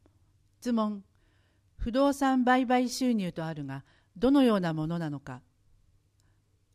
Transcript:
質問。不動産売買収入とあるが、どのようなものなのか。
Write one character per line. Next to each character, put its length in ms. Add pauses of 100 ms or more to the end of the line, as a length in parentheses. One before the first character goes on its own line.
(600)
質 120
問。 320 (720)
不 140
動 220
産 320
売 220
買 240
収 220
入 200
と 140
あ 80
る 100
が、 200 (320)
ど 140
の 120
よ 140
う 40
な 140
も 120
の 120
な 100
の 100
か。 220 (1300)